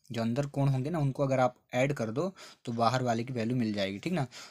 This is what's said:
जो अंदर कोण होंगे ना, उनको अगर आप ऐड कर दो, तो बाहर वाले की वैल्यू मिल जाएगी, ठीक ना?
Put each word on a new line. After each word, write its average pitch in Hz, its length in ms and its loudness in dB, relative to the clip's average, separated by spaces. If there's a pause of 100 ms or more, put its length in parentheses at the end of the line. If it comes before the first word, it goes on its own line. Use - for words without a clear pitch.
(120)
जो 117 100 -2
अंदर 120 240 0
कोण 139 220 0
होंगे 131 220 0
ना, 170 80 -2
उनको 139 240 0
अगर 131 180 2
आप 127 140 4 (200)
ऐड 135 180 2
कर 117 180 -4
दो, 165 220 -2 (320)
तो 123 80 -6
बाहर 117 300 4
वाले 117 220 0
की 127 80 -8
वैल्यू 117 240 0
मिल 113 160 0
जाएगी, 98 260 0
ठीक 165 140 -4
ना? 147 140 0 (240)